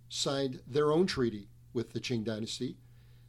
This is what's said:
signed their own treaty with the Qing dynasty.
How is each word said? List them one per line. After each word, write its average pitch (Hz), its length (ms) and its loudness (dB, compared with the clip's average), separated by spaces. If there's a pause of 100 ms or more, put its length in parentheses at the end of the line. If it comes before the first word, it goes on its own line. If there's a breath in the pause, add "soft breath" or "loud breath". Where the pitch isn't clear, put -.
signed 139 580 -2
their 147 240 4
own 175 160 6
treaty 113 400 0 (260)
with 117 200 -2
the 113 60 -4
Qing 113 240 -2
dynasty. 110 540 -4 (520 soft breath)